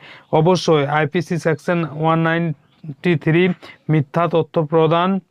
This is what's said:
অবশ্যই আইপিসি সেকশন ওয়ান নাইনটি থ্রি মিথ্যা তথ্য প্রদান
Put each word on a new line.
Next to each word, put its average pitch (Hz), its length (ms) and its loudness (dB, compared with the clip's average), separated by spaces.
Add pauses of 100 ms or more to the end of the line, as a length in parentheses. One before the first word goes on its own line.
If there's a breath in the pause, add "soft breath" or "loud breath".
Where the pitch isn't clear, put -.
(320 loud breath)
অবশ্যই 156 540 2
আইপিসি 156 520 -2
সেকশন 170 460 -2 (160)
ওয়ান 160 180 0
নাইনটি 165 1000 -4
থ্রি 170 320 2 (420 loud breath)
মিথ্যা 156 380 0
তথ্য 165 340 -2
প্রদান 165 580 0 (100)